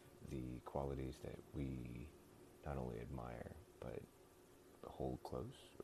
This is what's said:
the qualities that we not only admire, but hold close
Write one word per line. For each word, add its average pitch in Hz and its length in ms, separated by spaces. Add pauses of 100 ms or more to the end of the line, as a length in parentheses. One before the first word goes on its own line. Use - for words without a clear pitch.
(300)
the 62 340
qualities 67 500 (100)
that - 140 (160)
we 62 520 (600)
not 71 100
only 62 240
admire, 60 520 (280)
but - 200 (840)
hold 64 360
close - 480 (140)